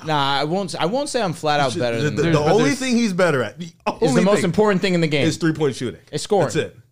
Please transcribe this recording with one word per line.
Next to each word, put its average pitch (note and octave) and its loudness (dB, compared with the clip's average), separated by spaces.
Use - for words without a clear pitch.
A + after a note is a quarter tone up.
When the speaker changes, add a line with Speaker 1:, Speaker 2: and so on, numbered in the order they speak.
Speaker 1:
Nah, C#3 0
I C#3+ 0
won't, E3+ -4
I D3+ -2
won't C4+ -2
say - -2
I'm F3 -2
flat D3 0
out C#3 2
Speaker 2:
It's A#2+ -4
Speaker 1:
better A#2+ -2
Speaker 2:
the, C#3 -2
Speaker 1:
than D3 -2
Speaker 2:
the, D#3 0
Speaker 1:
him. E3 2
Speaker 2:
the D3+ 4
Speaker 3:
Dude, D3 0
but E3 4
Speaker 2:
only A3 4
Speaker 3:
there's C#4 0
Speaker 2:
thing B3+ 0
he's A3+ 2
better E3+ 2
at, G#2+ -8
the E3+ -12
Speaker 1:
Is E3 -18
the - -2
Speaker 2:
only - 4
Speaker 1:
most G3+ 4
Speaker 2:
thing G#3+ 0
Speaker 1:
important G3+ 2
thing F#3+ 0
in E3+ 2
the E3 0
game. D3 0
Speaker 2:
is D#3 0
three-point D#3 -2
shooting. A2+ -8
Speaker 1:
It's D3+ -6
scoring. F#3 0
Speaker 2:
That's A#2+ -4
it. A2+ -4